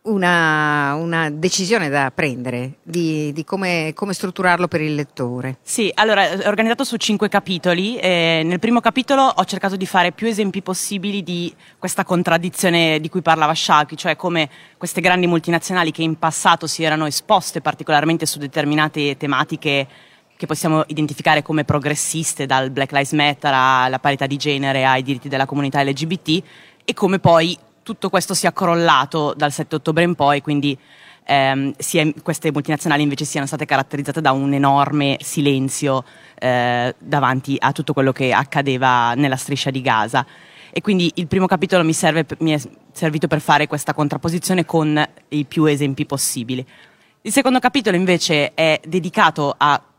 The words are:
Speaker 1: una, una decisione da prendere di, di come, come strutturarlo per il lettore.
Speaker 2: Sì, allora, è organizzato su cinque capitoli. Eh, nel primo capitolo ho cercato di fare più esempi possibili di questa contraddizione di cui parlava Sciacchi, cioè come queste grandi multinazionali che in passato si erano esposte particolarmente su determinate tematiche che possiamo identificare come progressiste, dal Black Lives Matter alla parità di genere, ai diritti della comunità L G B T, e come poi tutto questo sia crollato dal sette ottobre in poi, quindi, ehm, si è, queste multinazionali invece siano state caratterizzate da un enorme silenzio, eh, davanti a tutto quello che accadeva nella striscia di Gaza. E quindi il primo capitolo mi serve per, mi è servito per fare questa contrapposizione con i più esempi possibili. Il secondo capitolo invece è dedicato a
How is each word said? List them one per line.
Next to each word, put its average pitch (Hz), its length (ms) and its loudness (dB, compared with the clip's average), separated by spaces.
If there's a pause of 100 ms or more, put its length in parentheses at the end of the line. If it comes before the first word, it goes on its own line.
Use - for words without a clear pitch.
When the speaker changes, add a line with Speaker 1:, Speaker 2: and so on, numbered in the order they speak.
Speaker 1:
una, 156 920 2
una 165 340 -2
decisione 165 600 -2
da 139 240 0
prendere 123 680 -6
di, 160 520 -2
di 156 100 -8
come, 175 500 -2
come 202 200 -4
strutturarlo 180 520 0
per 165 140 -2
il 151 140 -2
lettore. 131 680 -6
Speaker 2:
Sì, 208 320 -2
allora, 196 380 4
è 196 180 -2
organizzato 226 360 0
su 233 120 -6
cinque 208 320 0
capitoli. 190 720 0
Eh, 165 440 2
nel 175 160 0
primo 233 220 2
capitolo 269 420 2
ho 233 220 2
cercato 190 320 -4
di 190 80 -4
fare 180 280 2
più - 140 -6
esempi 202 360 -2
possibili 196 600 -6
di 175 320 -6 (240)
questa 185 260 -4
contraddizione 170 960 2
di 156 100 -8
cui 180 100 -2
parlava 160 320 2
Sciacchi, 151 460 2
cioè 160 180 -2
come 170 320 -2 (300)
queste - 240 -6
grandi 180 240 4
multinazionali 170 640 0
che 165 120 -6
in 160 160 -2
passato 165 480 2
si 160 180 -4
erano 156 200 2
esposte 160 560 -2
particolarmente 156 640 0
su 151 140 -4
determinate 147 800 -2
tematiche 143 680 -2 (500)
che 175 100 -10
possiamo 156 400 0
identificare 151 560 0
come 151 220 -2
progressiste, 147 840 -4
dal 131 240 0
Black 135 220 -4
Lives 139 200 0
Matter 147 400 0
alla 131 460 4
parità 139 280 0
di 139 120 -4
genere, 135 480 0
ai 131 160 4
diritti 135 260 -6
della 135 160 0
comunità 139 380 -2
L 139 100 0
G 135 140 -4
B 170 160 -4
T, 160 200 0 (400)
e - 120 -6
come 190 240 0
poi 170 400 4 (300)
tutto 196 220 -6
questo 190 240 -2
sia 170 180 0
crollato 160 840 2
dal 147 160 0
sette 156 260 -6
ottobre 160 260 0
in 175 120 2
poi, 143 280 2
quindi, 143 360 -2 (460)
ehm, 135 540 2
si - 180 -4
è, 156 160 2 (100)
queste 160 300 -4
multinazionali 147 500 0
invece 147 220 -2
siano 139 220 -4
state 147 180 -6
caratterizzate 139 560 -2
da 151 120 2
un 139 200 0
enorme 139 680 2
silenzio, 135 840 -2 (340)
eh, 123 600 0
davanti 135 600 0
a 135 140 2
tutto 151 220 -4
quello 135 180 2
che 127 220 0
accadeva 127 800 2
nella 135 220 0
striscia 139 340 -4
di 131 100 -4
Gaza. 123 460 0 (440)
E 170 120 -6
quindi 180 320 2
il 170 140 -4
primo 185 180 2
capitolo 180 360 2
mi 160 120 2
serve 160 300 2
per, - 160 -10
mi 160 120 2
è 151 80 0 (320)
servito 156 340 -2
per 151 140 0
fare 147 260 4
questa - 280 -4
contrapposizione 165 720 -2
con 151 360 2 (260)
i 147 180 -4
più 160 180 0
esempi 143 400 0
possibili. 127 580 -6 (600)
Il 208 100 -8
secondo 254 260 4
capitolo 240 380 2
invece 175 560 2
è 160 340 2
dedicato 165 720 0
a 143 260 2 (160)